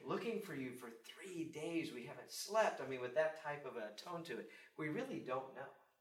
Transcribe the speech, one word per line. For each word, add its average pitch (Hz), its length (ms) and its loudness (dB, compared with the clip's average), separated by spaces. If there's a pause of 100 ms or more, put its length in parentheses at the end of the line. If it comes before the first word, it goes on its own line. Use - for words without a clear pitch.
looking 202 360 2
for - 140 -4
you 131 160 -2
for 123 180 -8 (160)
three 170 480 -4
days. 160 400 0
We 120 120 -6
haven't 123 260 -8
slept. 202 500 6
I 135 80 -2
mean, 131 120 0
with 123 140 0
that 156 280 6
type 147 220 -2
of 127 100 -6
a 107 140 -2 (120)
tone 170 220 -4
to 117 160 -4
it, 101 100 -6 (280)
we 156 100 0
really 233 380 0
don't 131 300 0
know. 135 160 -8 (300)